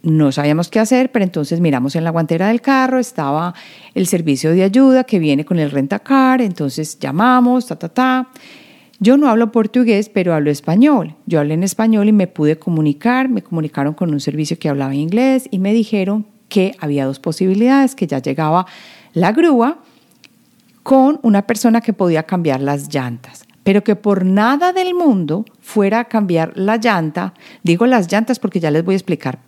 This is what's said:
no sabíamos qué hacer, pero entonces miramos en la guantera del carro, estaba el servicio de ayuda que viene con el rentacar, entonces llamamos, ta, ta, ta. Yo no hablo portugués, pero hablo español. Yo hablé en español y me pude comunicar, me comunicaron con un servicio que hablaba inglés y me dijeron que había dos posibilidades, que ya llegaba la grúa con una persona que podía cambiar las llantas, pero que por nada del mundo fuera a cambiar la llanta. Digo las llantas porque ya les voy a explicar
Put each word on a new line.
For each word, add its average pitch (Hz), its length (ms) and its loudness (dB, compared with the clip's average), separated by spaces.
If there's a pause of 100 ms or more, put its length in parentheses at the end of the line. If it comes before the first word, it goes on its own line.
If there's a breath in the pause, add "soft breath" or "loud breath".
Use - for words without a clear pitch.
no 156 300 2
sabíamos 151 360 -2
qué 214 120 0
hacer, 247 300 2
pero 208 140 -2
entonces 170 360 -4
miramos 139 360 0
en 165 80 -2
la 165 60 -2
guantera 165 380 -2
del 240 120 0
carro, 262 380 0
estaba 165 560 -4 (400 loud breath)
el 185 120 0
servicio 160 460 0
de 185 120 4
ayuda 254 400 4
que 208 140 -2
viene 151 260 0
con 175 140 -2
el 147 120 0
rentacar, 254 720 0
entonces 156 560 -6
llamamos, 247 720 2
ta, 240 100 -8
ta, - 100 -10
ta. 254 400 -2 (720 loud breath)
Yo 233 160 4
no 294 120 2
hablo 226 220 2
portugués, 220 580 0
pero 175 260 0
hablo 151 160 0
español. 175 640 2 (120)
Yo 165 140 0
hablé 147 140 -2
en 170 80 0
español 214 460 0
y 214 40 4
me 196 140 4
pude 156 320 0
comunicar, 170 720 0
me 214 140 -2
comunicaron 156 520 -4
con 170 180 -4
un 143 80 -2
servicio 151 380 -6
que 160 100 -6
hablaba 139 260 -4
inglés 240 560 -2
y 190 80 -4
me 196 140 0
dijeron 208 540 -2 (220)
que 190 300 0
había 143 260 -4
dos 135 140 -4
posibilidades, 196 760 0
que 170 120 -4
ya 135 160 -6
llegaba 160 440 0 (460 loud breath)
la 180 200 2
grúa 269 480 2 (1040 soft breath)
con 269 400 2
una 202 240 2
persona 226 360 0
que 220 100 -2
podía 170 300 0
cambiar 156 400 -2
las 143 260 -4
llantas, 123 560 -8 (200)
pero 196 200 2
que 208 120 0
por 196 280 0
nada 247 480 2
del 359 220 -2
mundo 208 500 0 (160)
fuera 208 400 0
a 233 60 -6
cambiar 175 480 -2
la 208 240 -2
llanta. 180 560 -2 (280 loud breath)
Digo 170 220 2
las 233 260 2
llantas 226 280 -2
porque 185 220 -4
ya 160 100 -2
les 156 120 0
voy 190 120 -2
a - 20 0
explicar 156 520 -6